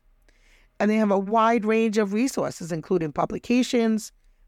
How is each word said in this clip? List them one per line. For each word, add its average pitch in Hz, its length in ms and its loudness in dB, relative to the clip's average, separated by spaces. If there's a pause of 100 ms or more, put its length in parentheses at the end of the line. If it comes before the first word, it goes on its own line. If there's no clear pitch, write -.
(800)
And 208 120 0
they 220 60 0
have 214 160 2
a 190 60 2
wide 220 460 2
range 220 320 0
of 202 160 0
resources, 190 600 -4
including 160 400 -2
publications, 226 1000 0 (360)